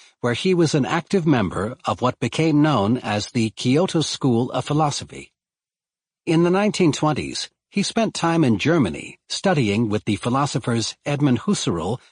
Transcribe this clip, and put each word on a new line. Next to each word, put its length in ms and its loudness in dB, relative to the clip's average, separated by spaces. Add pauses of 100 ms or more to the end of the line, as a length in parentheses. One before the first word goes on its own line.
(220)
where 120 -2
he 200 0
was 200 2
an 120 2
active 420 0
member 580 0
of 160 -2
what 180 -2
became 420 2
known 360 2
as 340 -4
the 200 0
Kyoto 500 0
School 500 0
of 140 -6
Philosophy. 680 -4 (960)
In 160 4
the 80 4
nineteen 420 2
twenties, 580 -4 (200)
he 140 -2
spent 300 -2
time 300 0
in 140 4
Germany 640 -2 (100)
studying 600 0
with 160 -2
the 100 0
philosophers 800 -2 (100)
Edmund 360 0
Husserl 580 -2 (120)